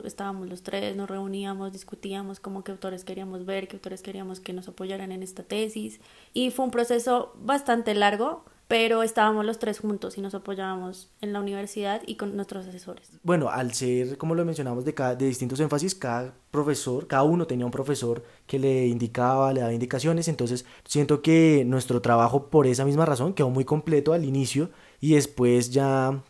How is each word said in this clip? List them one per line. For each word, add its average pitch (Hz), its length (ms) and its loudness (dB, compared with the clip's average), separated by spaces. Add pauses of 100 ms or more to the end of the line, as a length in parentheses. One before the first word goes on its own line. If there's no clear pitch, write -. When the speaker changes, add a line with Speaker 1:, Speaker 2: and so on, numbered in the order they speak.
Speaker 1:
estábamos 196 440 -10
los 180 140 -14
tres, 196 320 -6
nos 196 160 -8
reuníamos, 196 600 -8
discutíamos 196 680 -12
como 196 240 -10
qué 196 80 -12
autores 185 320 -10
queríamos 185 420 -10
ver, 196 220 -6
qué 190 80 -16
autores 190 260 -14
queríamos 190 380 -12
que 185 140 -12
nos 185 160 -10
apoyaran 190 420 -10
en 185 140 -10
esta 185 180 -16
tesis. 214 580 -8 (320)
Y 247 200 -2
fue 262 120 -2
un 247 60 -2
proceso 240 680 0
bastante 240 560 0
largo, 208 480 0 (240)
pero 226 340 4
estábamos 214 440 2
los 220 120 -4
tres 214 200 -4
juntos 202 400 -6
y - 20 -10
nos 196 140 -8
apoyábamos 190 760 -8 (120)
en 208 100 -4
la 202 80 -4
universidad 202 640 -4
y 214 120 -10
con 202 200 -6
nuestros 196 300 -8
asesores. 180 560 -18
Speaker 2:
Bueno, 170 260 2
al 120 240 -2
ser, 127 460 -2
como 160 160 -2
lo 170 100 2
mencionamos, 131 400 -4
de 151 80 -2
cada, 127 220 -2
de 127 100 -2
distintos 127 360 -2
énfasis, 151 340 0
cada 127 400 -6 (160)
profesor, 143 560 -2
cada 135 160 2
uno 160 240 4
tenía 123 180 -2
un 123 80 -2
profesor 127 500 -2 (240)
que 139 120 -2
le 131 300 4
indicaba, 123 640 2
le 131 60 0
daba 117 120 0
indicaciones, 139 560 0
entonces 123 380 -2 (180)
siento 147 380 2
que 160 440 8
nuestro 123 360 2
trabajo 117 480 4
por 147 160 6
esa 131 180 2
misma 143 220 4
razón 147 260 0
quedó 143 160 2
muy 131 160 0
completo 151 480 2
al 165 140 0
inicio 135 420 0 (320)
y 151 140 6
después 123 560 4
ya, 135 600 2